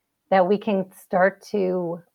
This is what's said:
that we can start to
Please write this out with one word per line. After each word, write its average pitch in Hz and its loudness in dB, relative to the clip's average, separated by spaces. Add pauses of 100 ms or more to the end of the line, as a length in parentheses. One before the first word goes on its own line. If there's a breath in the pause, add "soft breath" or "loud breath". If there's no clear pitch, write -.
(320)
that 185 4
we 202 2
can 196 -4
start 190 -2 (100)
to 180 -4 (140)